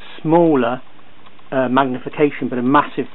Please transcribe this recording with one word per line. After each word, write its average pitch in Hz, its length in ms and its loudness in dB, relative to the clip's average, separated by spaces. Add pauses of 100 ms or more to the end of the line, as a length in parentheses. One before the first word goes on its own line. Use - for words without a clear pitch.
(220)
smaller, 151 640 4 (680)
uh, 131 160 0
magnification, 131 800 0
but 120 120 -4
a 120 40 -2
massive 139 520 2